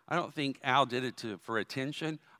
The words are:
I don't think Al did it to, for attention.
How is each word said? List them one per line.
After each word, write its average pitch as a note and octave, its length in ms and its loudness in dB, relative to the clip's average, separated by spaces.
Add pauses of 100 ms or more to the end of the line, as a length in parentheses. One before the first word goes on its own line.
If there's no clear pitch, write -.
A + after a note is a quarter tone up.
I - 80 -4
don't E3+ 180 0
think C#3 300 -2
Al C3+ 240 6
did B2 160 0
it B2 140 -4
to, G#2+ 220 -6
for A2+ 200 -2
attention. D3 600 -4 (200)